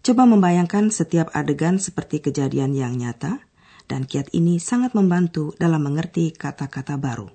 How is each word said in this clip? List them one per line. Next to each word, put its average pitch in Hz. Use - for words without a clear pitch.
Coba 254
membayangkan 196
setiap 165
adegan 151
seperti -
kejadian 139
yang 127
nyata, 127
dan 135
kiat 139
ini 170
sangat 247
membantu 175
dalam 160
mengerti 160
kata-kata 143
baru. 117